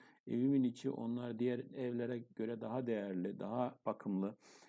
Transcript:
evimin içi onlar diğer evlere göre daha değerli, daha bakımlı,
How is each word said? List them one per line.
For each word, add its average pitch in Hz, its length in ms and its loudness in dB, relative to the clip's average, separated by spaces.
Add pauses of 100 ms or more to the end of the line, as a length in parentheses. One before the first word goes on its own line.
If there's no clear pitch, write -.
(280)
evimin 127 360 4
içi 123 260 0
onlar 120 500 -2
diğer 123 200 2
evlere 123 600 -2 (160)
göre 113 260 -2
daha 120 260 -2
değerli, 98 520 0
daha 120 360 -2 (100)
bakımlı, 101 500 0 (340)